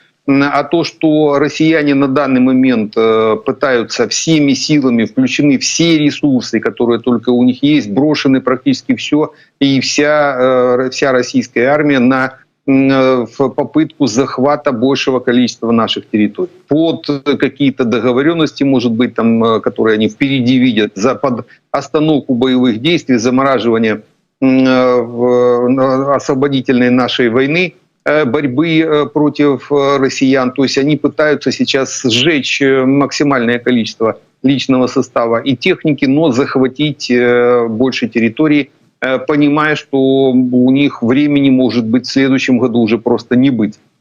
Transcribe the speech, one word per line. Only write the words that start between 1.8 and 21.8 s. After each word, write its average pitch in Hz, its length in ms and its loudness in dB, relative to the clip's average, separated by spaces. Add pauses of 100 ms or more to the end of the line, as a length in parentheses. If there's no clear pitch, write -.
на 139 120 2
данный 135 340 0
момент, 127 560 2
э, 110 480 2
пытаются 123 640 -2
всеми 147 460 0
силами, 127 500 0
включены 131 540 0
все 165 400 0
ресурсы, 131 640 -2
которые 117 400 -2
только 120 300 -2
у 123 120 2
них 127 220 0
есть, 143 260 0
брошены 135 500 0
практически 127 540 -2
всё, 151 380 -2 (280)
и 135 200 2
вся, 147 580 0
э, 127 380 2
ро-, 131 140 -2
вся 135 220 -2
российская 123 540 -2
армия 147 320 2
на, 131 360 0 (340)
м, 135 220 2
э, 131 360 2 (120)
в 143 100 0
попытку 143 580 -2
захвата 135 640 -2
большего 131 480 0
количества 120 540 -2
наших 113 400 -2
территорий. 104 380 -2 (180)
Под, 160 420 -2
э, 139 260 -4
какие-то 135 480 -2
договорённости, 131 800 -2
может 127 300 0
быть, 117 220 -2
там, 113 300 0
э, 113 160 0
которые 110 360 -2
они 107 120 0
впереди 131 500 0
видят, 107 360 0
за, 104 220 -2
под 120 300 -4 (260)
остановку 147 640 -2